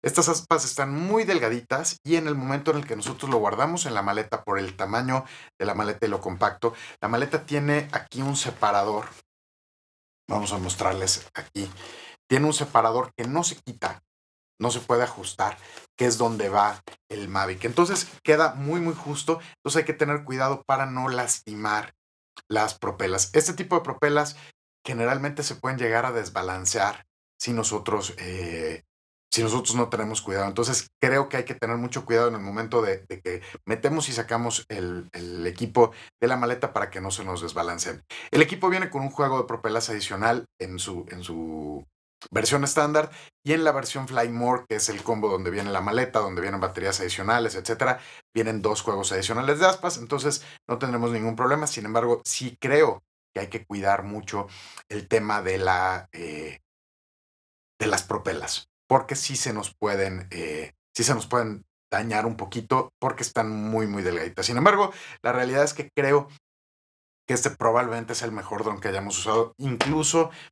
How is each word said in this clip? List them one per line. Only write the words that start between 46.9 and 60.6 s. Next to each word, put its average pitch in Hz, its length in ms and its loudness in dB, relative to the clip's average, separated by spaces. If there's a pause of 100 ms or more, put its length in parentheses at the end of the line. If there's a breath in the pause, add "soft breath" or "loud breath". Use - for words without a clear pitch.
adicionales, 101 560 0
etcétera, 113 440 -2 (340 loud breath)
vienen 110 300 0
dos 107 180 2
juegos 98 300 0
adicionales 117 480 0
de 185 80 8
aspas, - 300 2
entonces 135 460 -2 (240 loud breath)
no 120 120 -2
tendremos 120 320 0
ningún 113 240 -2
problema. 139 320 2
Sin 104 180 -6
embargo, 117 400 2
sí 123 340 -4
creo 135 440 4 (300)
que 98 80 -6
hay 98 60 -6
que 113 180 -8
cuidar 98 380 2
mucho 101 440 -6 (420 loud breath)
el 104 180 -8
tema 104 360 2
de 92 160 0
la, 92 540 2
eh, 76 480 -10 (1160)
de 110 80 0
las 101 140 0
propelas, - 680 -4 (180)
porque 135 280 4
sí 139 200 -4
se 120 180 -2
nos 107 220 -8
pueden, 95 560 -2
eh, 78 420 -6 (220)